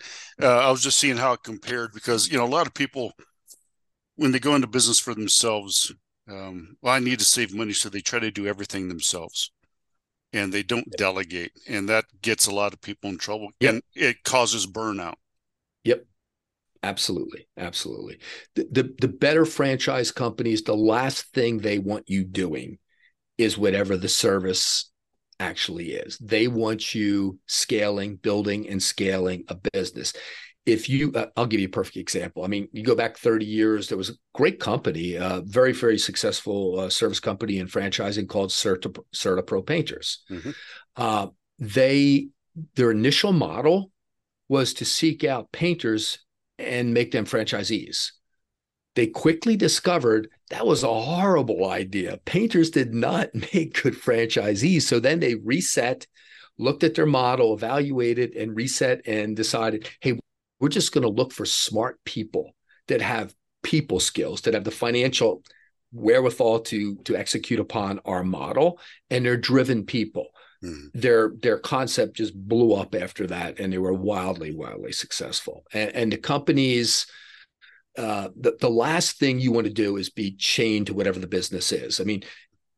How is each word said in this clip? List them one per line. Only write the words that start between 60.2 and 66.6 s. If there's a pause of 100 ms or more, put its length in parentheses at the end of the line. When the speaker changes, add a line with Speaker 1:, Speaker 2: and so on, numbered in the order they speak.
Speaker 2:
we're
just
gonna
look
for
smart
people (320)
that
have (300)
people
skills,
that
have
the
financial (500)
wherewithal
to,